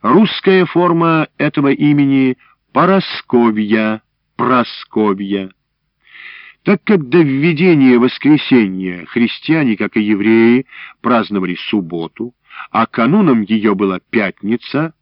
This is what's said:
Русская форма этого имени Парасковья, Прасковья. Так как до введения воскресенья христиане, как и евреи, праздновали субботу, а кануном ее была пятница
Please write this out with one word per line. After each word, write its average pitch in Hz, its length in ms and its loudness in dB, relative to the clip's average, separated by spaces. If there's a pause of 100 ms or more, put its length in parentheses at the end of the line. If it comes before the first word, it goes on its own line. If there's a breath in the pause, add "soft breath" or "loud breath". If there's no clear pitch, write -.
Русская 185 640 2
форма 165 600 0 (100)
этого 143 340 -2
имени 139 680 0 (400 soft breath)
Парасковья, 110 1300 0 (320)
Прасковья. 101 1120 -2 (1160 loud breath)
Так 196 160 0
как 170 240 0
до 139 120 2
введения 147 760 2
воскресенья 101 1080 0
христиане, 120 720 -2
как - 180 -6
и 110 60 0
евреи, 113 640 2 (340 loud breath)
праздновали 101 560 -2
субботу, 87 760 -8 (380 loud breath)
а 113 160 -2
кануном 135 560 2
ее 107 300 0
была 95 360 -2
пятница 113 920 -6